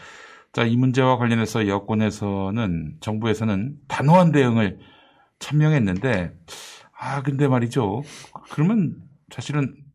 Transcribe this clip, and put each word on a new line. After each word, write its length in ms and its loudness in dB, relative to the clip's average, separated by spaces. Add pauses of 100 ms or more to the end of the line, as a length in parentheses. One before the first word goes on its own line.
(520)
자, 120 0
이 120 2
문제와 400 4
관련해서 500 0
여권에서는, 1300 -2
정부에서는 760 -2 (140)
단호한 420 4
대응을 480 2 (640)
천명했는데, 920 0 (640)
아, 260 -6
근데 260 0
말이죠. 540 0 (500)
그러면 420 0 (380)
사실은 420 -4 (200)